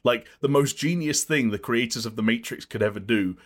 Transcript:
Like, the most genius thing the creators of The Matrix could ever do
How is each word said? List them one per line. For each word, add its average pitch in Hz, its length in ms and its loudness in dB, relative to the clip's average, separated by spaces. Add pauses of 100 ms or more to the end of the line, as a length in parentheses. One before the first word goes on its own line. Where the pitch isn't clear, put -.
Like, 120 240 2 (120)
the 143 80 2
most 143 300 2
genius 156 460 0
thing 135 260 2
the 104 80 0
creators 117 480 -2
of 110 100 -10
The 113 60 -4
Matrix 117 420 -2
could 104 200 -4
ever 104 160 0
do 98 460 0